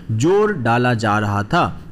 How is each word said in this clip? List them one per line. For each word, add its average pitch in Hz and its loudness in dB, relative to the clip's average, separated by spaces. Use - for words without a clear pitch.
जोर 190 2
डाला 123 0
जा 107 0
रहा 104 -2
था, 110 -2